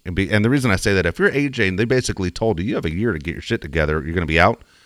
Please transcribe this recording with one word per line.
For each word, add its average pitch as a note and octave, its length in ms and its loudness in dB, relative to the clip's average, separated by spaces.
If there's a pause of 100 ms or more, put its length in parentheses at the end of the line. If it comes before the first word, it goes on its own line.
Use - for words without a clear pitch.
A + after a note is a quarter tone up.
And F#2 80 -8
be, F#2 160 0
and G#2 140 2
the A2+ 60 2
reason C3 220 2
I F#2 40 2
say G2+ 180 0
that, F2+ 120 2
if E2+ 120 -2
you're G3 120 2
A C#3+ 180 0
J A#2+ 220 -2
and F#2 100 -2
they A#2 60 2
basically A2 460 -2
told E2+ 280 -2
you, F#2 60 -4
"You C3 100 -4
have - 80 -4
a D#2+ 80 -2
year G2+ 220 -2
to D#2 60 -4
get D2 160 -6
your - 60 -12
shit A2+ 200 -4
together, D2+ 420 0
you're D#2+ 100 -6
gonna F2 120 0
be D#2+ 160 4
out." - 200 4 (240)